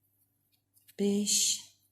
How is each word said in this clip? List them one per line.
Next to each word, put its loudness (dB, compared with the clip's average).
beş, 0